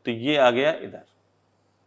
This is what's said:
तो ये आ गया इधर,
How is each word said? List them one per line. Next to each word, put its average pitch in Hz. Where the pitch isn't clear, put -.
तो 127
ये 123
आ 127
गया 131
इधर, -